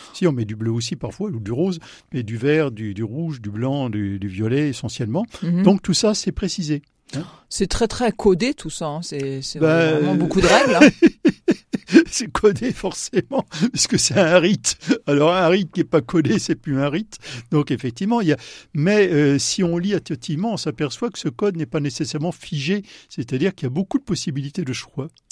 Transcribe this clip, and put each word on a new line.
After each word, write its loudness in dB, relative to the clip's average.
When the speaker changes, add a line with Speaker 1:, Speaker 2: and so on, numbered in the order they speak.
Speaker 1:
Si, 0
on 2
met -4
du -6
bleu -4
aussi -6
parfois, -8
ou -8
du -8
rose, -2
mais -4
du -8
vert, 2
du, -8
du -6
rouge, -6
du -10
blanc, -4
du, -4
du -6
violet, -2
essentiellement. -6
Speaker 2:
Mhm. 0
Speaker 1:
Donc, 6
tout 0
ça, 2
c'est -4
précisé. -4
Hein ? -8
Speaker 2:
C'est -2
très, 0
très -2
codé, 2
tout -12
ça, -8
hein. -6
C'est, -6
c'est -10
Speaker 1:
Ben, 4
Speaker 2:
vraiment 2
beaucoup 2
de 6
règles, 6
hein. 10
Speaker 1:
<laughs> 4
c'est -6
codé, 0
forcément, -4
puisque 0
c'est -2
un 6
rite. 2
Alors, 4
un 2
rite 2
qui 0
n'est -2
pas 2
codé, 2
c'est -2
plus -2
un 0
rite. -6
Donc, 0
effectivement, -2
il 2
y 4
a... 2
Mais, 4
euh, 4
si -2
on 2
lit -2
attentivement, -4
on -4
s'aperçoit -6
que -14
ce -8
code -2
n'est -4
pas -4
nécessairement -4
figé. -4
C'est-à-dire -4
qu'il -6
y -4
a -
beaucoup -2
de -8
possibilités -4
de -4
choix. -10